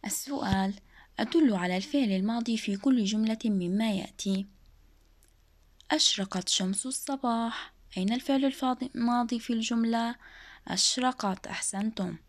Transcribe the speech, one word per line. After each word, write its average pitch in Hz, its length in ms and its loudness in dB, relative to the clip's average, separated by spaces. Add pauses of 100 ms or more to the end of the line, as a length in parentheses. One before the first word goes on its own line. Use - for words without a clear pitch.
السؤال: 196 680 -2 (440)
أدل 254 360 4
على 180 220 0
الفعل 208 360 0
الماضي 226 440 0
في 202 200 -2
كل 240 280 4
جملة 220 400 0
مما 202 480 2
يأتي. 190 540 -2 (1400)
أشرقت 196 580 0
شمس 190 380 0
الصباح. 240 840 -4 (240)
أين 190 160 2
الفعل 262 320 2
الفاض-، 262 500 -2
الماضي 240 460 0
في 240 120 -4
الجملة؟ 226 640 0 (540)
أشرقت. 220 800 0
أحسنتم. 190 680 -4 (120)